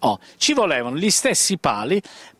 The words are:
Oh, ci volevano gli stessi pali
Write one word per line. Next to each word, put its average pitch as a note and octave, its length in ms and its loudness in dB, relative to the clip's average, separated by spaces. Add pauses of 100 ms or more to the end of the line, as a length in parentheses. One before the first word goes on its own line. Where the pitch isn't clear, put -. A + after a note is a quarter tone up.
Oh, G#2+ 180 2 (180)
ci - 160 0
volevano C#3 420 0
gli G3 140 0
stessi - 480 0
pali B2 420 0 (400)